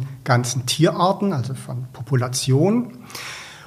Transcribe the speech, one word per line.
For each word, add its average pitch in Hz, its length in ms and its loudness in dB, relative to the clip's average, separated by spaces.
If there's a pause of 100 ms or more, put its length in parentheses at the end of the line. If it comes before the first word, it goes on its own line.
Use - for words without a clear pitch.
(220)
ganzen 123 440 2
Tierarten, 190 680 2
also 131 220 -4
von 127 380 -8
Populationen 135 1080 2 (680)